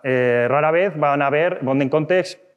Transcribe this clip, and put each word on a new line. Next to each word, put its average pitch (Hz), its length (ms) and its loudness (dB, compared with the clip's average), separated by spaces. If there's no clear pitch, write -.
Eh, 123 460 0
rara 147 220 2
vez 170 280 0
van 147 240 0
a 139 40 0
haber 160 360 0
bounding 139 260 0
context 156 520 0